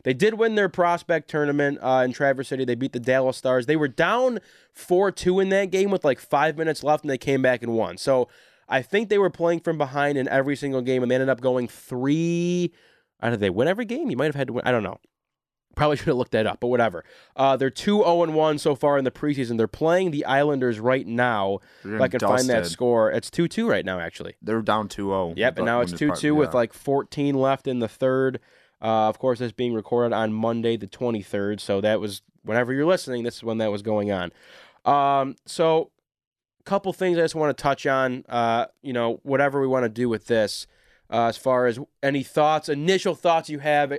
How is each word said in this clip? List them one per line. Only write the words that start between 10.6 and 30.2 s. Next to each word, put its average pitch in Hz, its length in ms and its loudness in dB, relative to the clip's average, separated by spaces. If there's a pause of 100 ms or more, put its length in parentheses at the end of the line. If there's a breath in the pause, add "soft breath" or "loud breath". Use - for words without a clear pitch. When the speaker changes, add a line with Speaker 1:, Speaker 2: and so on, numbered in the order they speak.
Speaker 1:
game, 127 180 0
and 123 80 0
they 127 60 2
ended 135 140 2
up 123 120 0
going 127 280 0
three. 170 1000 -2 (480 soft breath)
How 117 120 -2
did 113 80 -2
they 101 100 2
win 107 180 0
every 208 180 -2
game? 240 260 -4
You 120 60 -4
might 139 80 0
have 151 100 -2
had 139 100 -4
to 123 80 -8
win. 120 100 -4
I - 80 0
don't 117 120 0
know. 92 160 -8 (760)
Probably 151 220 0
should - 100 -6
have 147 80 2
looked 123 160 -2
that 110 160 0
up, - 140 -6
but 120 60 -4
whatever. 113 360 0 (320 soft breath)
Uh, 135 220 4
they're 135 120 0
two 208 320 0
oh 170 220 4
and 160 100 -2
one 156 240 2
so 147 180 0
far 143 220 2
in 135 60 0
the 127 80 0
preseason. 131 460 -2
They're 110 100 2
playing 170 440 0
the 143 120 -4
Islanders 131 560 2
right 127 260 0
now. 107 540 0 (240 soft breath)
Speaker 2:
They're 101 120 -8
Speaker 1:
If 110 60 0
I 131 60 2
can 127 140 -2
find 123 260 2
that 120 120 2
Speaker 2:
dusted. 87 120 -4
Speaker 1:
score. 117 400 2
It's - 180 -2
two 170 200 0
two 226 180 -2
right 98 160 2
now, 92 160 -4
actually. 85 420 -10
Speaker 2:
They're 110 200 -2
down 107 260 0
two 98 260 -4
oh. 90 220 0
Speaker 1:
Yep, 110 220 0
and - 80 -2
now 120 160 2
it's 101 100 -2
Speaker 2:
When 87 80 -8 (120)
they - 40 0
Speaker 1:
two - 60 -8
two 151 140 2
with, 147 160 2
Speaker 2:
yeah. - 40 0
Speaker 1:
like, 117 180 0
fourteen 139 640 -2
left 135 320 0
in 127 120 -2
the 113 100 -2
third. 131 500 0 (420 soft breath)
Uh, 110 280 2
of 104 100 -4
course, 123 200 0
this 120 120 -6
being 123 220 -2
recorded 117 420 0
on 110 160 0